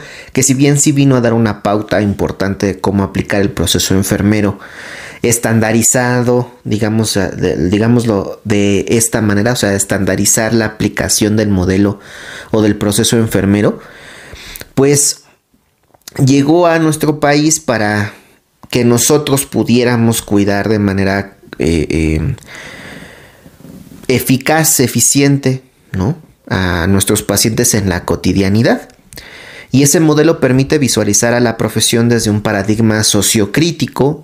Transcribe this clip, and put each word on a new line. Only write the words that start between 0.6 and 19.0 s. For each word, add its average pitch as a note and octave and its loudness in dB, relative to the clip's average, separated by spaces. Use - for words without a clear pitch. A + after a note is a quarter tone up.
sí D3+ 2
vino C#3 4
a B2 2
dar A#2 2
una A2+ 0
pauta G#2 0
importante G2 -2
de F#2+ -2
cómo G2 0
aplicar G2 -2
el G2 -2
proceso - -2
enfermero G2+ 0
estandarizado, A#2+ 0
digamos, A2 -2
eh, F#2+ 0
de, F2 0
digámoslo A2 0
de G2+ 0
esta A2+ 0
manera, G#2 0
o B2 0
sea, G2+ 0
estandarizar G2 0
la A2+ 2
aplicación G#2 -2
del G#2+ 2
modelo G2 0
o A2 2
del G#2 2
proceso G#2 0
enfermero, G#2 0
pues C#3+ 0
llegó C#3+ 2
a E3 2
nuestro D#3 -2
país D3+ 0
para G#2 -2
que B2 0
nosotros C#3 2